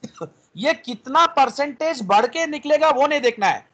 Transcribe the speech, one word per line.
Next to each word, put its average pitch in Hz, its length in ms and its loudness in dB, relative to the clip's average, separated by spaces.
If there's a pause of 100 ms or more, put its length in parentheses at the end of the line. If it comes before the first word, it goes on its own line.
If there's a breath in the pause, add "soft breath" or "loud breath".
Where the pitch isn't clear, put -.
<coughs> - 220 -14 (300)
ये 269 160 -2
कितना 269 520 -2 (100)
percentage 277 720 -2
बढ़ 196 180 4
के 330 220 -4
निकलेगा 302 420 0
वो 277 180 2
नहीं 294 140 0
देखना 233 260 0
है। 135 260 -2